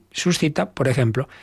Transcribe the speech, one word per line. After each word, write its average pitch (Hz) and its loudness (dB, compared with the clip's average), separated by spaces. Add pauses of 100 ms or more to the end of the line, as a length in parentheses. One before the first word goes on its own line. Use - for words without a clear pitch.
(120)
suscita, - 0
por 135 0
ejemplo, 123 0 (120)